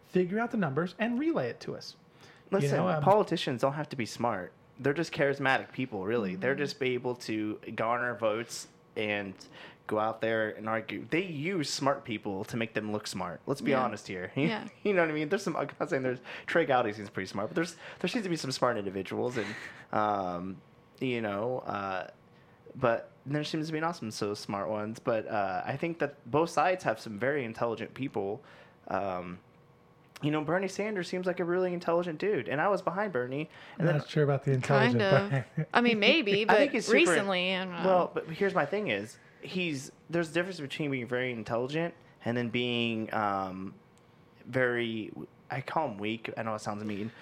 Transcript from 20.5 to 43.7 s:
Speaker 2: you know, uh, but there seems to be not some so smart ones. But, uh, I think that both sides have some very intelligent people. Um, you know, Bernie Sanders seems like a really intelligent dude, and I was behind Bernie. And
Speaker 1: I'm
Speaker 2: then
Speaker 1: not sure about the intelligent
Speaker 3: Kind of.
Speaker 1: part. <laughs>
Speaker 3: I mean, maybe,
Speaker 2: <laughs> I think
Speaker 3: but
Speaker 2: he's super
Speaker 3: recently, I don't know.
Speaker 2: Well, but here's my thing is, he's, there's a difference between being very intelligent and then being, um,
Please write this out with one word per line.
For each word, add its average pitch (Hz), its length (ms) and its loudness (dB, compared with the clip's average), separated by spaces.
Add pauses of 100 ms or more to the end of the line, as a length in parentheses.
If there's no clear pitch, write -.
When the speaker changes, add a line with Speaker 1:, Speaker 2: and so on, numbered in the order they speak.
Speaker 2:
you 123 220 -2
know, 110 380 -2
uh, 95 480 0 (680)
but 120 340 2 (160)
there 147 180 -2
seems 151 220 -4
to 160 60 -6
be 156 80 -2
not 165 160 0
some 113 140 -6
so 104 240 -2
smart 98 340 -4
ones. 107 300 -4
But, 113 280 0
uh, 95 400 0
I 123 100 -2
think 170 240 -4
that 147 140 -2 (160)
both 160 200 4
sides 180 340 2
have 113 160 0
some 107 180 -10
very 135 260 0
intelligent 113 500 -4
people. 104 480 -4 (460)
Um, 90 500 -4 (840)
you 147 80 0
know, 151 120 0
Bernie 180 260 0
Sanders 196 400 -4
seems 185 180 -4
like 180 140 -2
a 180 40 0
really 180 280 0
intelligent 175 460 0
dude, 180 300 0
and 139 120 0
I 180 80 4
was 190 140 2
behind 190 300 -2
Bernie. 131 360 -2 (300)
And - 40 0
Speaker 1:
I'm 156 40 4
Speaker 2:
then 147 120 4
Speaker 1:
not - 120 -6
sure 156 140 4
about 139 200 2
the 139 80 4
intelligent 226 480 6
Speaker 3:
Kind 139 240 6
of. 101 60 -4 (260)
Speaker 1:
part. 156 140 -2
<laughs> - 40 -8
Speaker 3:
I 240 60 8
mean, 240 180 4
maybe, 226 340 6
Speaker 2:
<laughs> 208 160 4
I - 80 10
think 196 160 8
Speaker 3:
but - 20 -2
Speaker 2:
he's 202 120 0
super 226 120 6
Speaker 3:
recently, 190 560 4
I 185 100 -2
don't 185 80 -6
know. 170 120 -6
Speaker 2:
Well, 185 280 6
but 156 160 -4
here's 180 260 0
my 156 120 4
thing 196 220 -2
is, 107 280 -2 (240)
he's, 151 520 -4 (180)
there's 165 200 0
a - 20 -14
difference 175 280 -2
between 143 300 -2
being 127 160 -2
very 127 260 0
intelligent 127 600 -2 (300)
and 117 120 2
then 120 120 2
being, 117 640 0
um, 98 600 0 (720)